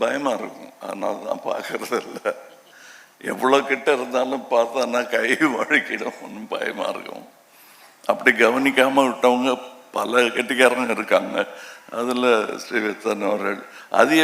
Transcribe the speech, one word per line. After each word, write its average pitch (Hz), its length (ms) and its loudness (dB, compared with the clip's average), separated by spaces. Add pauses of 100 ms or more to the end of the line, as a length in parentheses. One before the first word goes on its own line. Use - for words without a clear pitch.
பயமா 131 380 0
இருக்கும், - 340 -12 (120)
அதனால 98 440 -6
தான் - 160 -6
பார்க்கறது 113 600 -6
இல்ல. - 280 -6 (1000)
எவ்வளோ 131 360 2
கிட்ட 135 200 -2 (100)
இருந்தாலும் 127 460 -4 (100)
பார்த்தான்னா 120 480 0 (120)
கை 113 160 0 (260)
வழுக்கிடும், 110 680 -2
ஒண்ணும் 107 300 -14
பயமா - 400 -6
இருக்கும். - 340 -14 (840)
அப்படி 123 220 4 (100)
கவனிக்காம 131 680 4
விட்டவங்க 127 440 4 (420)
பல 117 280 2 (120)
கெட்டிக்காரங்க 120 640 2
இருக்காங்க. 104 480 0 (540)
அதுல 123 260 0 (400)
ஸ்ரீவித்தன் 107 640 -2
அவர்கள், 101 300 -4 (400)
அது 135 240 6